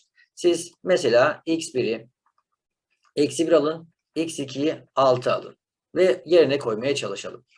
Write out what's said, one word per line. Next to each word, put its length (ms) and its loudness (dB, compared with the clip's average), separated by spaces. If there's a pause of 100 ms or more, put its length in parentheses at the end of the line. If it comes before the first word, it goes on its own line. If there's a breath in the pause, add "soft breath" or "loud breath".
(340 soft breath)
Siz 380 -2 (120)
mesela 640 2
x 280 -4
biri 340 -4 (1080)
eksi 300 0
bir 60 2
alın, 360 0 (260)
x 240 -6
ikiyi 380 -4 (180)
altı 380 2
alın 240 -6 (380)
ve 320 2
yerine 320 4
koymaya 360 -4
çalışalım. 520 -10 (120)